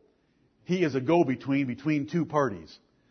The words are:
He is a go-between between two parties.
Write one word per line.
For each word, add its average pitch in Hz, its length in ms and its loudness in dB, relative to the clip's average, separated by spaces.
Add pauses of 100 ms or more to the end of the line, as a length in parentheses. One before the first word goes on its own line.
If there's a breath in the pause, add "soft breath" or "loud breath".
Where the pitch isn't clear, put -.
(640)
He 185 180 0
is 143 120 2
a 131 60 2
go-between 139 680 2
between 143 400 -2
two 170 180 -2
parties. 110 540 -2 (320)